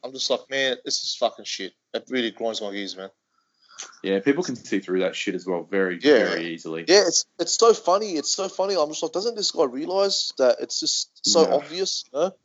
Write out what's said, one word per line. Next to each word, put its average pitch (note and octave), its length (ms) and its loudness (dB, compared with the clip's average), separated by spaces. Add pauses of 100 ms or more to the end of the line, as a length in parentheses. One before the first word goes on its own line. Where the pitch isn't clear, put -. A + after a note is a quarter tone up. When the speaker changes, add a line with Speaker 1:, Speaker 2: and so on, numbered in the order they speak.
Speaker 1:
I'm C3 100 -10
just C3 180 -4
like, - 200 0
"Man, C3+ 340 0
this - 200 -4
is - 120 -4
fucking A2+ 280 -2
shit." - 300 -8 (180)
It A#2 160 -6
really B2 240 -2
grinds A2 300 -4
my G2+ 100 -6
gears, G2 240 -8
man. F#2+ 140 -12 (920)
Speaker 2:
Yeah, G2 180 2
people C#3+ 240 2
can C3 120 -6
see G#2+ 240 -6
through F#2 200 -2
that F#2 160 0
shit - 180 -4
as F2 120 -6
well F2 180 -2
very, F#2+ 360 0
Speaker 1:
Yeah. C3 260 6
Speaker 2:
very E2+ 280 -4
easily. E2 340 -8
Speaker 1:
Yeah, F#3+ 180 6
it's, - 200 0 (120)
it's E3+ 160 -2
so A3+ 200 6
funny. G3+ 420 0
It's C#3 140 -4
so F#3+ 180 -4
funny. F#3+ 280 -2
I'm D3+ 120 2
just D#3 140 -8
like, D#3+ 100 -4
"Doesn't A3 220 -2
this G#3 160 -2
guy D#3+ 140 2
realize F3+ 760 0
that B2 220 6
it's - 200 -6
just - 300 -2 (160)
so D#3+ 180 6
Speaker 2:
No. - 120 2
Speaker 1:
obvious?" D#3 560 -4
You C3+ 80 -4
know? F#3+ 120 0 (120)